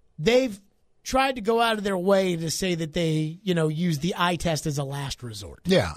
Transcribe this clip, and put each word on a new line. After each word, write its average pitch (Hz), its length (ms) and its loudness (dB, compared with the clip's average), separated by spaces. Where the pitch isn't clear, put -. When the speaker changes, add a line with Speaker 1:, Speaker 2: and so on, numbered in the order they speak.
Speaker 1:
they've 226 420 2
tried 269 320 0
to 240 60 -8
go 226 180 2
out 226 180 2
of 202 60 -6
their 196 140 0
way 185 400 2
to 160 120 -4
say 180 260 -2
that 160 180 -6
they, 160 500 0
you 185 100 0
know, 160 140 2
use 156 320 0
the 170 180 -2
eye 175 200 2
test 156 280 -2
as 147 120 -2
a 147 60 -2
last 139 380 -8
resort. 101 440 -14
Speaker 2:
Yeah, 160 320 4